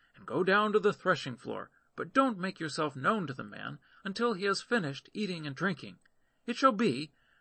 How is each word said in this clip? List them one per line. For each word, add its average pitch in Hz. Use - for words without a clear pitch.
and 98
go 135
down 202
to 208
the 190
threshing 156
floor, 104
but 131
don't 262
make 185
yourself 151
known 180
to 131
the 117
man 107
until 226
he 180
has 196
finished 156
eating 185
and 139
drinking. 135
It 233
shall 269
be, 160